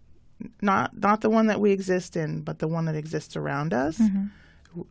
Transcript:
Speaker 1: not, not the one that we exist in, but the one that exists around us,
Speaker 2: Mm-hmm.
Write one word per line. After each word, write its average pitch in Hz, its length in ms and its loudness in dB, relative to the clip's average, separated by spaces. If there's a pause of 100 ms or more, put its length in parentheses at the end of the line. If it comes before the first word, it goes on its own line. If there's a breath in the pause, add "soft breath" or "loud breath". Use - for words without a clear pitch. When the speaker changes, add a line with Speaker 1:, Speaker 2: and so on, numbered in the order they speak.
(600)
Speaker 1:
not, 196 360 0
not 208 240 2
the 220 80 2
one 220 180 4
that 202 140 0
we 208 100 4
exist 185 460 0
in, 156 240 -4
but 156 180 -8
the 160 80 -2
one 165 180 -2
that 156 100 -2
exists 156 400 -6
around 147 380 -2
us, 277 260 -2
Speaker 2:
Mm-hmm. 196 920 -2